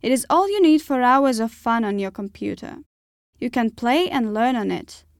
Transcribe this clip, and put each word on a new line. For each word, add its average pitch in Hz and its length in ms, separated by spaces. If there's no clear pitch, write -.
It 240 120
is 254 180
all 370 180
you 403 140
need 311 180
for 262 220
hours 254 380
of 226 100
fun 233 340
on 202 140
your 190 140
computer. 196 680
You 247 100
can 226 220
play 285 360
and 226 240
learn 233 220
on 202 160
it. - 340